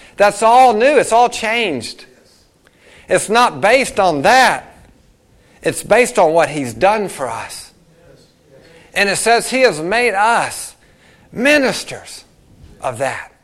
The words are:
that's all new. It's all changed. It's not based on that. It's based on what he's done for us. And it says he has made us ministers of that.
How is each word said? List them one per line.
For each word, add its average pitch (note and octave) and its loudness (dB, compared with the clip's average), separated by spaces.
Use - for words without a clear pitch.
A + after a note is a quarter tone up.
that's G3+ 2
all A#3+ 6
new. C4 2
It's - 2
all A#3 4
changed. G#3+ -6
It's F#3 -2
not G#3 0
based G#3 0
on D#3+ 0
that. A3 2
It's - -4
based A#3+ 0
on D#3+ 2
what D#3+ 2
he's C#3 -8
done G3 0
for C3+ -8
us. - -14
And G3+ 0
it F#3+ -2
says A3+ 0
he B3+ -2
has G3+ 2
made G#3+ -2
us G3 -2
ministers B3+ -4
of B2 -6
that. B2+ -6